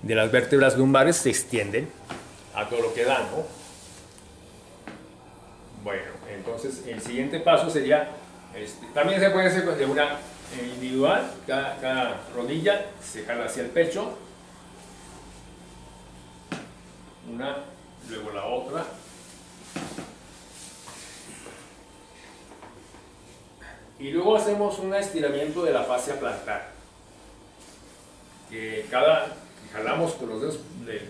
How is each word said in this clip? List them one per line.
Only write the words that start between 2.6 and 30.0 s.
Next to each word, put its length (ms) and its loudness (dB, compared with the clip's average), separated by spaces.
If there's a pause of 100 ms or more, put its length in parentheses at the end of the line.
todo 140 0
lo 120 0
que 100 2
da, 140 4
¿no? 460 -6 (2250)
Bueno, 300 -8 (200)
entonces 540 -8
el 140 -8
siguiente 400 -4
paso 280 6
sería, 420 4 (460)
este, 380 -12
también 260 4
se 100 8
puede 180 4
hacer 160 2
de 220 2
una, 180 4
eh, 680 -8
individual, 560 2 (160)
cada, 340 -2
cada 400 -2 (140)
rodilla 520 0 (160)
se 220 -10
jala 220 -4
hacia 180 -4
el 60 -8
pecho, 460 2 (3250)
una, 240 -6 (520)
luego 240 -10
la 140 -6
otra, 380 -4 (4000)
y 120 -6
luego 260 6
hacemos 420 2
un 160 -2
estiramiento 680 0
de 80 4
la 100 4
fascia 360 -2
plantar, 520 -6 (1800)
que 420 -6
cada, 440 4 (380)
jalamos 420 0